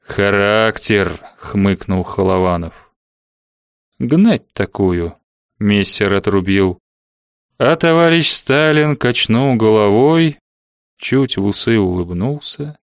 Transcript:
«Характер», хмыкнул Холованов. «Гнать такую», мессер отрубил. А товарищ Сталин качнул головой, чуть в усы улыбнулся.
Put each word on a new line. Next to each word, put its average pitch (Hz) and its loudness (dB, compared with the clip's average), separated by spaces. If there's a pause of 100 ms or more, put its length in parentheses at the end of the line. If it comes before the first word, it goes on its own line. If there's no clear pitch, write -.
«Характер», 101 0 (180)
хмыкнул 98 -2
Холованов. 92 -2 (1040)
«Гнать 165 0
такую», 87 -4 (420)
мессер 104 0
отрубил. 98 0 (800)
А 147 2
товарищ 165 2
Сталин 151 0
качнул 123 0
головой, 110 2 (600)
чуть 131 -2
в 98 -2
усы 110 0
улыбнулся. 95 -4